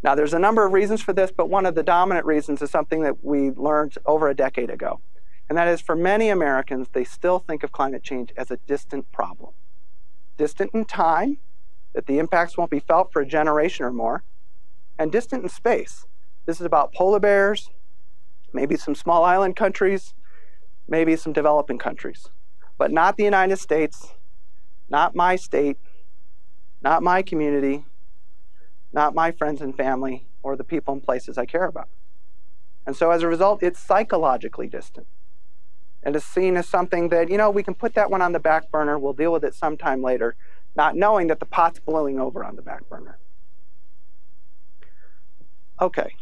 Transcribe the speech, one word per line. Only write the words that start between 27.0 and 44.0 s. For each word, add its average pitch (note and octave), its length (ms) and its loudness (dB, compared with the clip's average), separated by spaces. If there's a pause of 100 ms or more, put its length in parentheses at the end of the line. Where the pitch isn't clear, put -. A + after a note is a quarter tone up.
my F3+ 200 4
community, D3 640 0 (1040)
not D3 220 2
my E3 160 4
friends D3+ 320 -2
and C3+ 140 -4
family, C3 500 -2 (160)
or C3+ 140 -2
the C3 80 -4
people C#3+ 280 -2
and C#3 100 -4
places B2 360 -2
I B2 80 0
care F3 180 0
about. D#3+ 240 -4 (960)
And C#3 80 -2
so E3 160 4
as E3+ 120 4
a E3+ 40 2
result, F#3+ 360 4
it's F3 180 0
psychologically D#3+ 840 2
distant. - 400 -6 (960)
And C#3+ 120 -2
it's D3 100 0
seen F#3 320 2
as F3 120 0
something F3+ 400 2
that, E3+ 220 4
you G3 60 2
know, G#3+ 140 6
we G3+ 120 2
can F#3 120 -2
put - 200 -2
that G#3 160 4
one F#3+ 120 2
on F3 100 2
the E3+ 60 0
back D#3+ 320 2
burner, D3+ 280 0
we'll C#3 140 -2
deal D#3+ 200 2
with D3+ 120 2
it C#3 100 -2
sometime D3+ 480 -2
later, A#2+ 340 0 (380)
not D3+ 200 4
knowing G3 320 4
that D#3 140 2
the - 60 -4
pot's E3 320 2
boiling D3 420 0
over C3 240 -2
on C3 120 -6
the B2+ 60 -6
back C#3 260 -6
burner. - 300 -6 (2500)